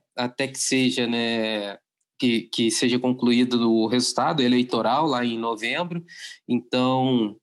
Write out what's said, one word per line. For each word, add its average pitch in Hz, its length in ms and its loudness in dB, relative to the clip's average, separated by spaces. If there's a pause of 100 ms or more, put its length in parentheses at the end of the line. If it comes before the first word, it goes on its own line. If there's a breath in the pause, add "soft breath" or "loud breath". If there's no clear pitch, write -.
(140)
até 123 320 -4
que 131 140 -8
seja, 127 480 0
né, 110 680 -2 (420)
que, 117 220 2 (120)
que 117 160 0
seja 123 300 0
concluído 123 720 2
o 110 160 2
resultado 127 560 0
eleitoral 123 640 2
lá 123 160 -2
em 117 160 -4
novembro. 131 640 -4 (460 loud breath)
Então, 127 920 0